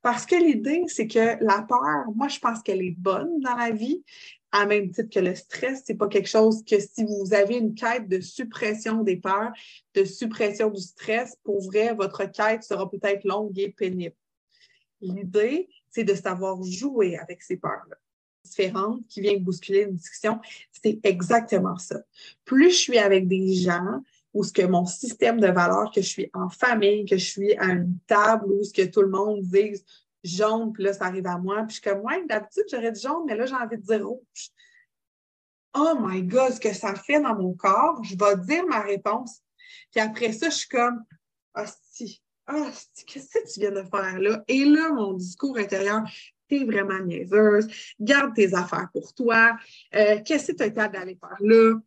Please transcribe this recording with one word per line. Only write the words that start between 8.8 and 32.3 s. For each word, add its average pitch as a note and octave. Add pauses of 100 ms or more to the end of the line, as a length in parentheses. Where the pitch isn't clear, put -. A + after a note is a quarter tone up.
des F#3+
peurs, G3 (420)
de G3
suppression G#3+
du G3
stress, A3+
pour G3+
vrai, G#3+
votre G3
quête A3
sera F#3+
peut-être G3
longue G3+
et G3
pénible. F#3 (840)
L'idée, G#3 (220)
c'est A3+
de G3
savoir F#3
jouer F#3
avec -
ces F#3
peurs-là. - (480)
Différentes, G3+
qui -
viennent G3+
bousculer F#3
une G3+
discussion, G#3 (300)
c'est -
exactement F#3
ça. - (420)
Plus C#4
je F4
suis B3
avec G3
des F#3+
gens F#3 (320)
ou G#3
ce -
que G3
mon F3+
système A#3
de G3+
valeurs, F#3
que -
je F#3
suis -
en F#3
famille, G#3
que G3
je F#3
suis G3+
à F#3+
une F3+
table G#3+
où G3
ce G3+
que -
tout -
le G3
monde G3+
dise G3 (400)
jaune, G#3+
puis G3+
là, G3
ça G3
arrive F#3
à F3+
moi. G3
Puis A3
je -
suis -
comme, « G3+
Ouais, E4
d'habitude, D#4+